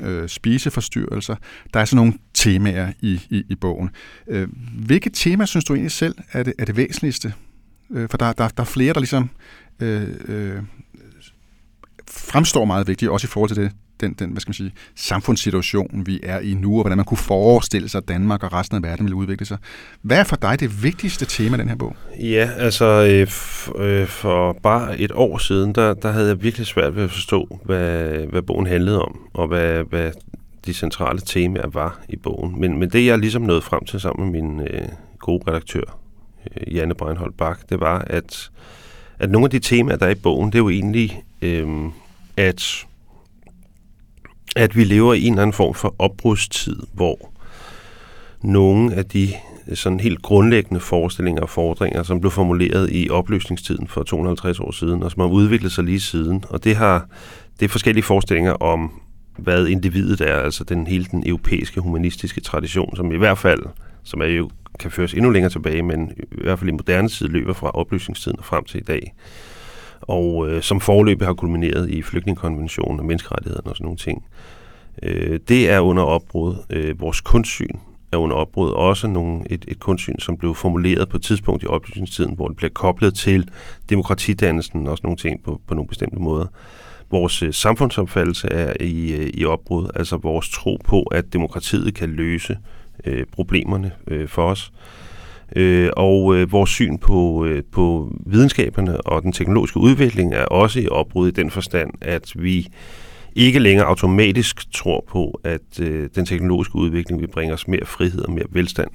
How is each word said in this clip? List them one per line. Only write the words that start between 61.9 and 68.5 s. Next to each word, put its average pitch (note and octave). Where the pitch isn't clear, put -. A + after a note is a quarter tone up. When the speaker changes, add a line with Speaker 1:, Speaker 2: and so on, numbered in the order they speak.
Speaker 2:
tradition, D#2+
som F2+
i D#2+
hvert G2
fald, F2
som -
er D#2
jo, E2+
kan F2
føres F2
endnu A#2+
længere F#2
tilbage, D#2+
men D#2+
i -
hvert F2+
fald F2+
i D#2
moderne F2+
tid -
løber D#2+
fra -
opløsningstiden -
og -
frem -